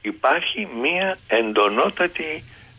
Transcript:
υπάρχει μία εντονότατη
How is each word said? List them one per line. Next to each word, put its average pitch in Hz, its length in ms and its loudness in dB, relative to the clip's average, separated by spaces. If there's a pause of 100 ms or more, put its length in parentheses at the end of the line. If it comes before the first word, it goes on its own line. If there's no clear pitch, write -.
υπάρχει 147 680 -2 (140)
μία 180 440 0
εντονότατη 117 1160 0 (340)